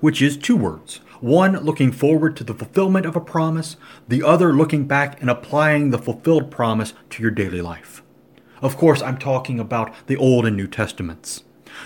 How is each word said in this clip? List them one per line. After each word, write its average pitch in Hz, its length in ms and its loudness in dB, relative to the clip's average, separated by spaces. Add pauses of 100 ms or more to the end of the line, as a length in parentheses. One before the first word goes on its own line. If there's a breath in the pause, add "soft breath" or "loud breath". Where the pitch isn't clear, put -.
which 151 200 2
is 143 140 2
two 240 220 0
words. 85 400 -6 (240 loud breath)
One 180 380 4
looking 147 340 0
forward 156 420 2
to - 80 -12
the 110 100 -8
fulfillment 190 520 0
of 165 100 -6
a 170 60 -2
promise, 160 560 -4 (320 loud breath)
the 127 140 0
other 170 280 6
looking 147 340 2
back 139 360 -2
and 127 80 -2
applying 147 640 0
the 117 60 0
fulfilled 147 540 0
promise 110 420 -2 (180 loud breath)
to - 100 -12
your 113 100 2
daily 90 300 -4
life. - 420 -14 (580 soft breath)
Of 135 140 -2
course, 151 260 4
I'm 127 160 -6
talking 131 440 -4
about 113 320 -6 (140 loud breath)
the 135 100 -2
Old 127 280 4
and 107 120 0
New 98 100 -4
Testaments. - 760 -8 (420 loud breath)